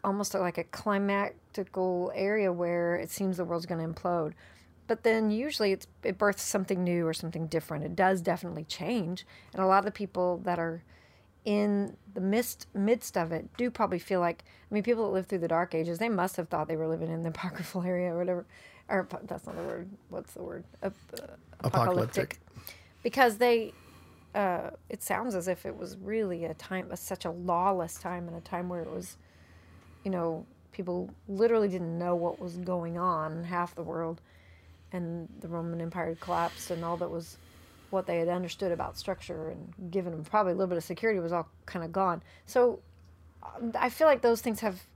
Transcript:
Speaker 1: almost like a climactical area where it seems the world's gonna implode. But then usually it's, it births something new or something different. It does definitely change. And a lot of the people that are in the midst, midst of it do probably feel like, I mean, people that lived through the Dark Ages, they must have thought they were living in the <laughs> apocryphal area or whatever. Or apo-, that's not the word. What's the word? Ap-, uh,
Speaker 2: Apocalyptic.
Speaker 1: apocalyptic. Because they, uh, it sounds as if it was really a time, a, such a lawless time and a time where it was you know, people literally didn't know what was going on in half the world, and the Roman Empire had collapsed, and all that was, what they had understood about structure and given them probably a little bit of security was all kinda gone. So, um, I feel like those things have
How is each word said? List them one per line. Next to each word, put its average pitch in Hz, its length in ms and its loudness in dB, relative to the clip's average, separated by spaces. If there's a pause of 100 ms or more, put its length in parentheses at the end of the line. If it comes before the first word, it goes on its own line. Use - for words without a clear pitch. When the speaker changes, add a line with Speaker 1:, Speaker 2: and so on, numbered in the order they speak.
Speaker 1:
almost 202 320 0
like 180 240 0
a 165 40 -4
climactical 196 1500 0
area 196 380 2
where 175 420 2
it - 140 -4
seems 190 280 0
the 175 80 0
world's 170 200 -2
gonna 165 220 -2
implode. 165 460 0 (540)
But 220 160 0
then 220 280 6
usually 226 400 2
it's, - 160 -2 (160)
it 185 140 0
births 202 260 4
something 185 400 0
new 170 240 4
or 160 60 2
something 165 340 -4
different. 156 360 -2
It 175 120 -6
does 190 260 4
definitely 165 440 -2
change. 180 600 -4 (280)
And 190 100 -2
a - 40 4
lot 190 120 8
of 196 60 2
the 208 60 0
people 180 540 0
that 175 140 2
are 165 240 -4 (600)
in 208 520 2 (160)
the 190 80 -4
midst, 214 540 0
midst 214 420 2
of 165 140 0
it - 260 -4
do 240 140 0
probably 190 280 0
feel 185 200 0
like, 170 240 0 (260)
I - 40 -4
mean, 208 100 2
people 226 240 2
that 196 60 0
lived 185 160 0
through 190 100 0
the 165 80 0
Dark 165 260 2
Ages, 165 260 0
they - 100 2
must 185 280 0
have 170 120 -4
thought 156 180 0
they 165 100 -2
were 160 100 0
living 160 240 -2
in 165 120 -4
the 165 60 -2
<laughs> - 0 -
apocryphal 175 520 -6
area 180 320 0
or 170 60 -2
whatever. 180 260 0 (440)
Or 196 120 2
apo-, 190 240 -8
that's - 220 -10
not - 100 -10
the 170 60 -6
word. 175 260 -6 (200)
What's - 240 -10
the - 100 -12
word? 143 200 -10 (200)
Ap-, 196 100 -4 (200)
uh, - 80 -10 (400)
Speaker 2:
Apocalyptic. - 0 -
Speaker 1:
apocalyptic. 131 800 0 (640)
Because 233 360 4
they, 233 360 4 (600)
uh, 190 360 0 (200)
it - 140 -8
sounds 202 320 -2
as 175 140 -2
if 180 160 -4
it - 120 -6
was 190 200 -10
really 190 480 -2
a 160 80 -4
time, - 380 -6
a, 180 60 -6
such - 280 -8
a 165 60 -2
lawless 175 640 0
time 175 340 -6
and 170 80 -10
a 170 40 -10
time 180 280 -6
where 175 120 -4
it - 80 -8
was 180 280 -8 (840)
you 190 80 -2
know, 165 340 -2 (260)
people 180 380 -4 (180)
literally 214 420 4
didn't 170 280 -2
know 175 180 2
what 170 240 -2
was 175 180 -8
going 175 400 -4
on 165 360 0
in 170 100 -6
half 175 320 -2
the 170 80 -8
world, 165 380 -4 (680)
and 170 360 -6 (120)
the - 80 -10
Roman 170 340 -4
Empire 165 280 -2
had 165 100 -6
collapsed, 170 520 -2
and 165 120 -4
all 170 140 -2
that 170 120 -4
was, 165 280 -8 (520)
what 190 180 0
they 170 100 0
had 165 100 2
understood 180 440 -2
about - 260 -4
structure 175 520 -6
and 175 420 -12
given 180 200 -2
them 160 120 -6
probably 196 280 4
a 165 40 2
little 190 140 2
bit 175 80 0
of 165 60 -2
security 202 360 0
was 165 120 -2
all 170 160 0 (200)
kinda 165 200 -6
gone. 175 340 2 (260)
So, 247 320 6 (640)
um, - 360 -6
I 247 100 4
feel 311 180 6
like 262 140 8
those 233 200 6
things 220 200 -2
have 196 200 -2 (140)